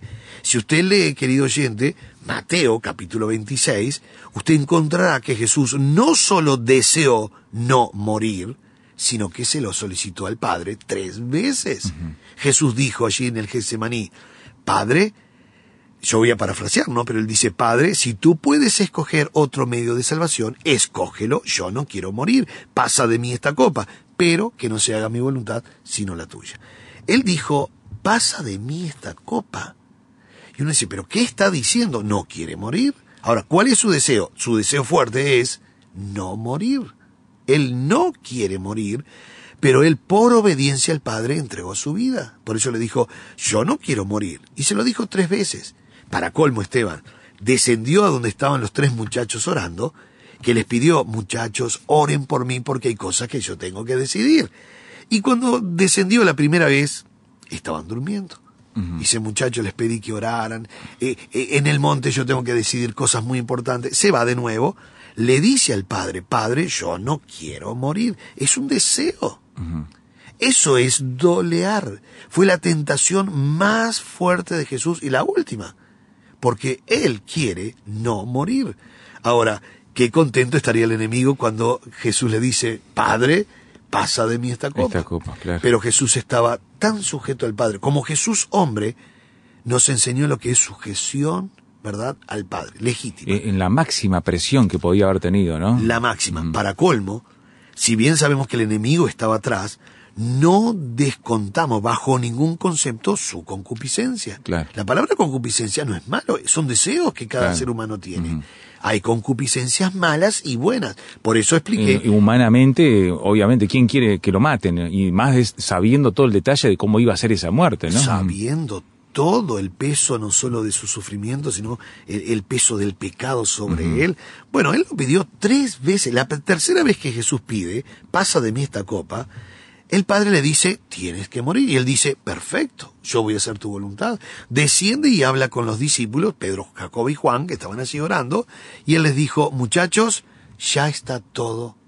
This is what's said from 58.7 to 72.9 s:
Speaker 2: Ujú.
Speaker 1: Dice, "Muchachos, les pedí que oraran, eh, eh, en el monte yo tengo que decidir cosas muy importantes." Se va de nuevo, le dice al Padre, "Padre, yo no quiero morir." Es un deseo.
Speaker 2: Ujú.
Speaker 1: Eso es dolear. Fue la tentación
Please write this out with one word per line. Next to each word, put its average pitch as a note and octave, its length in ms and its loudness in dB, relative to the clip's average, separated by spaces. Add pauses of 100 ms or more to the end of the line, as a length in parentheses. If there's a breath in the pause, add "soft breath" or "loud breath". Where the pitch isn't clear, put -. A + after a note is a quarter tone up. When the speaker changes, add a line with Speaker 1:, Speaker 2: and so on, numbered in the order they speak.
Speaker 2:
Ujú. F2 240 -6
Speaker 1:
Dice, A2+ 200 -2
"Muchachos, A#2 440 -4
les G2 100 -6
pedí A#2 260 -4
que G#2+ 140 -10
oraran, A2+ 540 -6 (340 loud breath)
eh, B2 160 -2 (160 loud breath)
eh, B2 180 -2
en D3 160 2
el D3 140 2
monte C#3+ 300 0
yo C3 140 -2
tengo B2+ 180 -2
que A#2+ 100 -2
decidir A#2+ 400 -2
cosas B2 300 0
muy B2+ 160 -4
importantes." B2 580 -4
Se G3+ 140 4
va B2 140 4
de B2 100 2
nuevo, A#2+ 420 -2 (380 loud breath)
le B2+ 260 4
dice B3 320 4
al G2 120 -2
Padre, F#2 360 -6
"Padre, B2 460 -2
yo F2 300 -6
no C3 220 -4 (200)
quiero D#2 360 -10
morir." E3 420 -2 (200 loud breath)
Es - 200 0
un C#4 120 -4
deseo. - 720 -2 (160)
Speaker 2:
Ujú. E2 280 -8 (540 soft breath)
Speaker 1:
Eso A3+ 380 4
es B2+ 260 2
dolear. E3+ 1000 0 (280 loud breath)
Fue F#3 160 4
la F#3 120 4
tentación E3+ 720 0 (260)